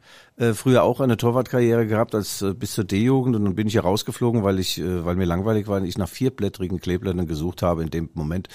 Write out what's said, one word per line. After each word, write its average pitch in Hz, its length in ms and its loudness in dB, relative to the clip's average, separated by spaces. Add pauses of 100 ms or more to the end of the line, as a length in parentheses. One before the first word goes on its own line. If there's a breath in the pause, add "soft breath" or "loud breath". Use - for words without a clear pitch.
(380 soft breath)
äh, 117 160 2
früher 120 300 4
auch 120 160 2
eine 123 180 4
Torwartkarriere 120 680 2
gehabt, 110 280 0
als, 107 260 -4
äh, 98 140 0
bis 101 180 -6
zur 107 120 -2
D-Jugend. 123 520 2
Und 104 80 0
dann 98 100 0
bin 107 120 -2
ich 104 80 -2
hier 104 80 4
rausgeflogen, 113 600 0
weil 98 160 2
ich, 92 200 -4
äh, 87 260 -2
weil 87 120 0
mir 92 100 0
langweilig 98 420 0
war 98 140 -2
und - 40 -2
ich 92 120 -6
nach 95 100 -2
vierblättrigen 95 720 -4
Kleeblättern 90 460 -2
gesucht 80 340 -6
habe. 87 220 0
In 80 80 -6
dem 82 240 -4
Moment 82 400 -4